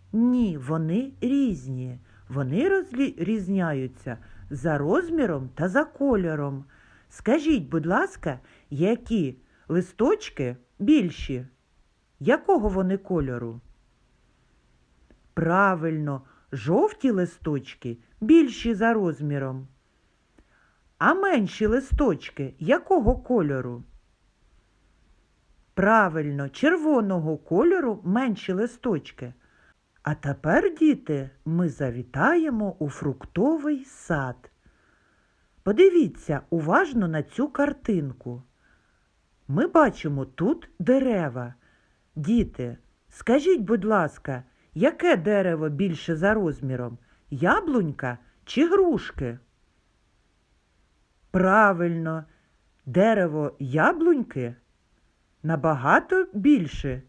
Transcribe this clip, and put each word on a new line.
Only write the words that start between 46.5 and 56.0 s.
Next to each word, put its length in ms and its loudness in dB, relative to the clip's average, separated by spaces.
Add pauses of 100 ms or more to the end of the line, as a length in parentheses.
Яблунька 880 0 (280)
чи 220 0
грушки? 720 0 (1900)
Правильно, 920 2 (600)
дерево 720 2
яблуньки 960 0 (880)
набагато 920 0